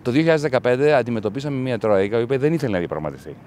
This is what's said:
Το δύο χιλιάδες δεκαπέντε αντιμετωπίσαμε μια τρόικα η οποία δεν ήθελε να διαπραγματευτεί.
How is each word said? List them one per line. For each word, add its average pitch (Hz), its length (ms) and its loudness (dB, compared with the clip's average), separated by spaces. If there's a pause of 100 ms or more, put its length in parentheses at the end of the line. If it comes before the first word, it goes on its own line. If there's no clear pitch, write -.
Το 127 100 -2
δύο 131 80 2
χιλιάδες 160 220 2
δεκαπέντε 131 520 2
αντιμετωπίσαμε 120 640 -2
μια 127 200 -2
τρόικα 101 420 2
η - 20 0
οποία 120 160 -2
δεν 143 160 0
ήθελε 147 180 -2
να 92 80 0
διαπραγματευτεί. 76 560 -6 (100)